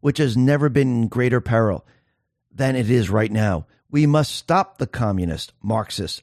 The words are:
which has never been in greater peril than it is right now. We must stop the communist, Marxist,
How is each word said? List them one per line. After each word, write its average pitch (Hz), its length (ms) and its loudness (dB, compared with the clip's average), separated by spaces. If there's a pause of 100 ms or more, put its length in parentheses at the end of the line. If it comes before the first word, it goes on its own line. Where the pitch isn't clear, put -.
which 143 180 0
has 127 200 0
never 143 320 2
been 123 320 2
in 110 60 0
greater 123 320 0
peril 113 440 0 (640)
than 135 260 -2
it 117 120 -2
is 117 220 2
right 107 220 0
now. 107 340 -2 (240)
We 147 160 2
must 147 280 2
stop - 440 -2
the 131 80 -6
communist, 92 760 -4
Marxist, 98 640 -6